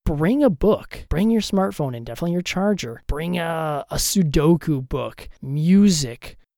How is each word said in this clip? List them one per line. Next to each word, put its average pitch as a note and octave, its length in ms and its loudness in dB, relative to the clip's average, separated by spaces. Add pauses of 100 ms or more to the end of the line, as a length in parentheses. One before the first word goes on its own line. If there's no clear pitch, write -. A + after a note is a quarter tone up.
Bring F3+ 400 2
a B3+ 60 6
book, - 580 0
bring G3 220 2
your A3+ 100 2
smartphone F#3+ 560 -2
and A#2 80 -10
definitely A#2 280 -4
your F3 100 -2
charger, G3 640 -2
bring E3+ 320 -2
a, D#3+ 520 -4
a C#3 60 -4
Sudoku D3+ 920 2
book, B2 440 -8 (100)
music, D3+ 960 2 (220)